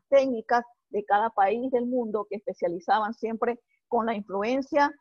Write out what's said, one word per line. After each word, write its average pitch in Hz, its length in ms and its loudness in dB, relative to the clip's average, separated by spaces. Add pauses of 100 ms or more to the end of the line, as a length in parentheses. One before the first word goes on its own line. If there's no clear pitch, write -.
técnicas 240 560 2 (260)
de 208 140 -4
cada 208 260 2
país 226 420 0
del 240 140 0
mundo 226 440 -2
que 196 60 -8
especializaban 196 800 -2
siempre 233 440 -4 (300)
con 233 180 0
la 233 80 -2
influencia 262 880 0